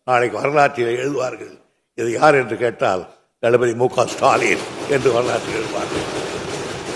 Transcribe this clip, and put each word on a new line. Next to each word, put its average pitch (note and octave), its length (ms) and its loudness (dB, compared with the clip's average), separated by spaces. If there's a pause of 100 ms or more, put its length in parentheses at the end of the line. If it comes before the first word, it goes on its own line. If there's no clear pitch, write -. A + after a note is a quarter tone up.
நாளைக்கு B2 320 2
வரலாற்றில் A#2+ 600 2
எழுதுவார்கள். B2 580 -4 (400)
இது A#2 160 -2
யார் C#3+ 240 4
என்று A#2 220 0
கேட்டால் A2 460 0 (380)
தளபதி A#2+ 340 4
மு B2 140 2
க A#2+ 180 2
ஸ்டாலின் A2 580 2 (260)
என்று C3+ 220 2
வரலாற்றில் A#2 440 -2
எழுதுவார்கள். G#2+ 500 -6 (880)